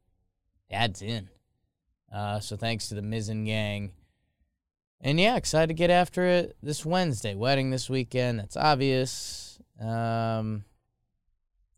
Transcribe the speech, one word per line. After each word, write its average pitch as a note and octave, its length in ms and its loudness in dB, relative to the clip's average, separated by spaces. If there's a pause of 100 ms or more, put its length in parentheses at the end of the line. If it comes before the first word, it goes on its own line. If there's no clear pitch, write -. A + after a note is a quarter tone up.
(720)
Dad's G2+ 320 -2
in. G#2 260 -6 (840)
Uh, G#2 280 -4
so G#2 160 -10
thanks A2+ 320 -4
to G#2+ 60 -8
the G2+ 60 -6
Mizzen A2 460 -4
gang. G#2 460 -2 (1080)
And D3 180 2
yeah, A3 180 4
excited D#3+ 320 2
to E3 60 -2
get E3+ 160 2
after F3+ 360 4
it F3+ 360 2
this D3 220 -6
Wednesday. D3+ 500 0
Wedding C3 360 2
this C3 180 -4
weekend, B2 500 -2
that's G#2 180 -8
obvious. C3+ 1040 0 (220)
Um, A2+ 840 -2 (1120)